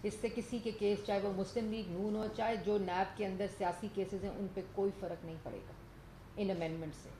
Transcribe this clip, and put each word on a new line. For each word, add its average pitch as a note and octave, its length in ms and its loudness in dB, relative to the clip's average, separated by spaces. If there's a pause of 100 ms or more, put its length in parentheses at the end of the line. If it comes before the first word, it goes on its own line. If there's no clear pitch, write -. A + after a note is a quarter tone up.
इससे A3 220 0
किसी A#3 300 -2
के A3 120 0
case, G3+ 340 2
चाहे G3+ 140 4
वो G3 120 2
Muslim F#3+ 400 2
League G#3+ 180 -2
noon G3+ 260 2
हो, G#3+ 120 2
चाहे A3+ 300 2
जो G3+ 200 4
नैब F#3 400 2
के G#3 80 0
अंदर F#3+ 220 0
सियासी F#3+ 420 0
cases F#3+ 340 0
हैं, G3 140 -2
उन G3 100 0
पे F#3 140 -4
कोई G3 300 2
फ़र्क E3+ 340 -4
नहीं D#3+ 120 -6
पड़ेगा - 380 -8 (640)
इन F#3+ 160 2
अमेंडमेंट D#3+ 380 -2
से। - 160 -12 (100)